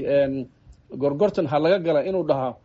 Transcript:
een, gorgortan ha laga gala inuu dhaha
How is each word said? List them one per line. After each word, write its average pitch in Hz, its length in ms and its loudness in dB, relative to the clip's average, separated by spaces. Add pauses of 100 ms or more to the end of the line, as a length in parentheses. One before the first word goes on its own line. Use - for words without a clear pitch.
een, 139 280 2 (560)
gorgortan 147 560 0
ha 147 120 0
laga 165 200 2
gala 165 260 0
inuu 185 220 -2
dhaha 135 220 0 (160)